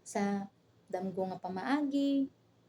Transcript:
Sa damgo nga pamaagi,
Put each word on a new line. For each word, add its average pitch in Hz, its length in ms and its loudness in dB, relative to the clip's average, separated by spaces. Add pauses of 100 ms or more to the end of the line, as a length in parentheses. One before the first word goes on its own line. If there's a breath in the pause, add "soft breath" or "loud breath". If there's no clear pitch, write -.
Sa 202 480 0 (380)
damgo 190 400 -2
nga 185 160 -6
pamaagi, 277 880 2 (380)